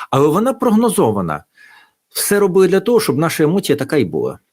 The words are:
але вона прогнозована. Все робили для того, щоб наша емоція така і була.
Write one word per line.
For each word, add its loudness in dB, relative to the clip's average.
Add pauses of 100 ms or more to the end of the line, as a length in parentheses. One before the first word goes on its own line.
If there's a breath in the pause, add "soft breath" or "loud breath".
але 2
вона 0
прогнозована. 0 (680 soft breath)
Все -2
робили 2
для 2
того, 2
щоб -2
наша -2
емоція 0
така -4
і 2
була. -6 (140)